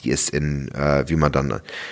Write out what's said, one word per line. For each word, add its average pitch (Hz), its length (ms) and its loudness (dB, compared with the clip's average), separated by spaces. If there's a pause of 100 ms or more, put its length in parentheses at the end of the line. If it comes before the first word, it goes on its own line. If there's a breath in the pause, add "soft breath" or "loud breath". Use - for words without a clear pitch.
die 60 60 -2
ist - 220 0
in, 73 400 -2
äh, 71 360 2
wie 80 80 0
man 73 160 4
dann, 69 300 0 (300 loud breath)